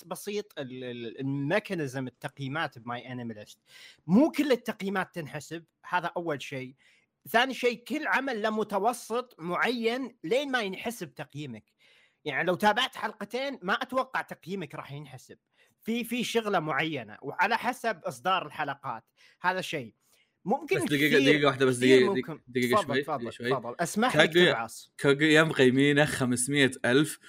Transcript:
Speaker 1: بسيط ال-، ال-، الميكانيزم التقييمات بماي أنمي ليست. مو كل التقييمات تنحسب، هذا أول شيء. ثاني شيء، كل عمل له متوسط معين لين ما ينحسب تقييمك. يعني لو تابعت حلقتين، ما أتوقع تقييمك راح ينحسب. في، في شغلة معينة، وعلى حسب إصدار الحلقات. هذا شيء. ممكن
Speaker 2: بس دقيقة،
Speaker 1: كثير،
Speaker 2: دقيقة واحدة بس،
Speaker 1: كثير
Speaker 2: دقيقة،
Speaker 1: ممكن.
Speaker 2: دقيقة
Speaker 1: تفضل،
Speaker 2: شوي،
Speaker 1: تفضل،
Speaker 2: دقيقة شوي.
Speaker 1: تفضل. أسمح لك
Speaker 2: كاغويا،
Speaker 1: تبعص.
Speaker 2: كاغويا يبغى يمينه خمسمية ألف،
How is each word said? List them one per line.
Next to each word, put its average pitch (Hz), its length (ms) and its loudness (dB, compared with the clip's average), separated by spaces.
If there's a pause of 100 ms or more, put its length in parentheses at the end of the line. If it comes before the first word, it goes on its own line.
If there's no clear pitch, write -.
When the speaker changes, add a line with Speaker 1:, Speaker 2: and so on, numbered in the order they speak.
Speaker 1:
بسيط 208 520 -8
ال-، 127 260 -10
ال-، 120 360 -10
الميكانيزم 139 880 -4
التقييمات 139 720 -8
بماي 120 320 -10
أنمي 120 220 -8
ليست. 104 260 -18 (480)
مو 233 240 4
كل 294 200 0
التقييمات 202 640 -4
تنحسب، 160 480 -10 (220)
هذا 170 320 -2
أول 165 240 -4
شيء. 131 340 -10 (540)
ثاني 247 240 2
شيء، 240 300 -2
كل 302 240 -6
عمل 247 340 -2
له 220 80 0
متوسط 214 920 -2
معين 220 840 -2
لين 262 280 0
ما 247 100 0
ينحسب 190 520 -8
تقييمك. 143 500 -12 (640)
يعني 147 220 -2
لو 180 80 4
تابعت 214 400 2
حلقتين، 240 680 -6
ما 185 120 -2
أتوقع 254 480 -4
تقييمك 165 540 -10
راح 135 160 -12
ينحسب. 139 460 -16 (440)
في، 233 220 -2
في 233 200 -4
شغلة 208 360 0
معينة، 143 640 -4
وعلى 190 360 0
حسب 220 460 -4
إصدار 170 420 -2
الحلقات. 135 580 -8 (380)
هذا 180 200 0
شيء. 131 320 -8 (520)
ممكن 285 300 0
Speaker 2:
بس 359 80 0
دقيقة، 147 340 4
Speaker 1:
كثير، - 140 6
Speaker 2:
دقيقة 147 160 4
واحدة 135 180 2
بس، 127 120 2
Speaker 1:
كثير 127 340 8
Speaker 2:
دقيقة، 160 220 -4
Speaker 1:
ممكن. - 140 -16
Speaker 2:
دقيقة 123 340 2
Speaker 1:
تفضل، 139 120 -4
Speaker 2:
شوي، 139 100 0
Speaker 1:
تفضل، 151 140 -4
Speaker 2:
دقيقة 113 140 -8
شوي. 120 180 -6
Speaker 1:
تفضل. 120 300 -2
أسمح 208 360 0
لك 160 160 6
Speaker 2:
كاغويا، 170 220 6
Speaker 1:
تبعص. - 440 -8
Speaker 2:
كاغويا 151 440 6
يبغى 143 260 6
يمينه 143 380 6
خمسمية 131 680 2 (140)
ألف، 139 440 2